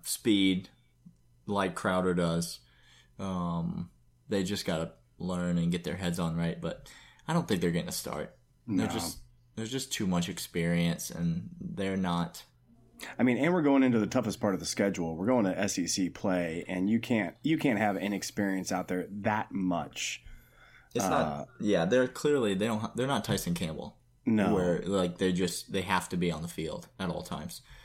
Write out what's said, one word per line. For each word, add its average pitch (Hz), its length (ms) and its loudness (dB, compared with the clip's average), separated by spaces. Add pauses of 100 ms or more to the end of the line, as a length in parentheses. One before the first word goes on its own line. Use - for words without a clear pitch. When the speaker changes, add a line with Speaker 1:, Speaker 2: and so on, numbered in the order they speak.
Speaker 1:
speed 98 680 2 (800)
like 98 280 0
Crowder 92 400 2
does. 85 460 0 (580)
Um, 87 720 -4 (380)
they 98 140 0
just 98 240 -4
gotta 82 260 -2 (260)
learn 90 400 0
and 85 140 2
get 87 120 -2
their 78 120 -4
heads 87 220 -2
on 82 180 0
right, 85 240 -2
but - 280 -8 (380)
I 156 60 -2
don't 165 160 0
think 95 120 2
they're 87 100 2
getting 85 180 -2
a 82 40 -6
start. - 440 -8 (300)
They're 107 200 0
Speaker 2:
No. 104 60 -2
Speaker 1:
just, 95 260 -4 (360)
there's 113 160 -6
just 131 220 -6
too 107 140 -2
much 87 220 2
experience, 85 840 0
and 85 380 -2 (120)
they're 95 360 -4
not 87 480 -2 (760)
Speaker 2:
I 120 60 4
mean, 123 120 4
and 147 160 2
we're 180 80 4
going 139 220 6
into 123 160 6
the 104 80 4
toughest 110 340 0
part 101 140 2
of 87 60 -2
the 82 40 -10
schedule. 87 520 0
We're 90 100 -2
going 123 180 4
to 92 140 2
S 98 200 0
E 87 80 0
C 90 220 0
play, 87 580 0
and 92 220 0
you 113 100 4
can't, 110 440 0
you 156 160 2
can't 139 200 2
have 104 200 2
inexperience 95 760 -2
out 90 160 -2
there 90 180 -2 (140)
that 107 320 -2
much. 87 720 -4 (720)
Speaker 1:
It's 117 100 0
Speaker 2:
Uh, 95 60 2
Speaker 1:
not, 78 380 0 (120)
yeah, 95 240 4
they're 127 240 4
clearly, 127 460 2
they 98 120 0
don't 113 140 0
ha-, - 160 -6
they're 123 100 0
not 131 160 0
Tyson 95 300 0
Campbell. 78 460 -6 (260)
Speaker 2:
No. 107 300 4
Speaker 1:
Where, 87 320 2
like, 90 320 0
they 92 160 2
just, 87 380 -2
they 98 100 -2
have 90 260 0
to 92 80 -4
be 87 160 2
on 78 80 -4
the 82 80 -8
field - 400 -8 (100)
at 92 120 -4
all 87 100 -4
times. - 400 -10 (240)